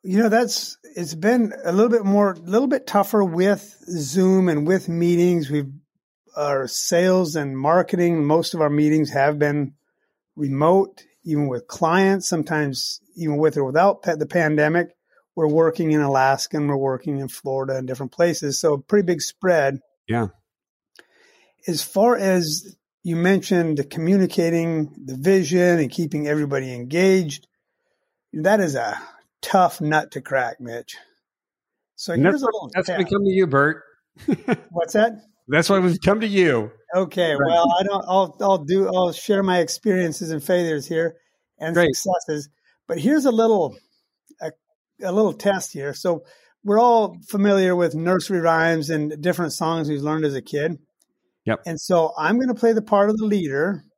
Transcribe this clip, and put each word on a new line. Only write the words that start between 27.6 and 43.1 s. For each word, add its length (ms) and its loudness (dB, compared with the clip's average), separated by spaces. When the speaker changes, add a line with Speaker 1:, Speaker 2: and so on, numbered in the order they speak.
Speaker 1:
that 260 2
is 160 -2
a 240 -4
tough 380 2
nut 320 -2
to 80 -10
crack, 400 -4
Mitch. 360 -14
So 180 -10
Speaker 2:
And 80 2
Speaker 1:
here's 120 4
Speaker 2:
that's 80 -4
Speaker 1:
a 40 -2
Speaker 2:
what, 80 0
Speaker 1:
little 200 -10
Speaker 2:
that's 140 -2
why 100 -4
we 60 0
Speaker 1:
test. 80 -4
Speaker 2:
come 120 0
to 60 2
you, 160 2
Bert. 360 0
<laughs> 440 -4
Speaker 1:
What's 240 -6
that? 180 2
Speaker 2:
That's 200 2
why 120 4
we've 200 0
come 200 2
to 60 -2
you. 440 2
Speaker 1:
Okay, 380 -2
Speaker 2:
Right. 140 -2
Speaker 1:
well, 200 2
I 40 0
don't, 260 -4
I'll, 320 0
I'll 240 2
do, 300 0
I'll 180 0
share 300 -2
my 160 2
experiences 720 -2
and 120 -6
failures 440 -2
here 300 -4
and 160 -6
Speaker 2:
Great. 200 2
Speaker 1:
successes. 540 -6
But 120 -6
here's 280 0